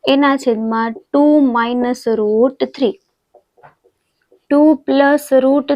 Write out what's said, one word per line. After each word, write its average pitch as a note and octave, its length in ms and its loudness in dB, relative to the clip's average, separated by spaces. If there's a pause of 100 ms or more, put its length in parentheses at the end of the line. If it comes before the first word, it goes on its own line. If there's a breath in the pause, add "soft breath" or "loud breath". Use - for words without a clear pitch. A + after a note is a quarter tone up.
એના C#4 340 0
છેદમાં A3+ 600 -4
ટુ - 260 -2 (320)
માઇનસ B3 460 -4 (180)
રૂટ A3 460 0 (100)
થ્રી. F#4+ 200 -2 (1500)
ટુ C#4+ 100 2 (260)
પ્લસ C#4+ 420 0 (180)
રૂટ C#4 300 0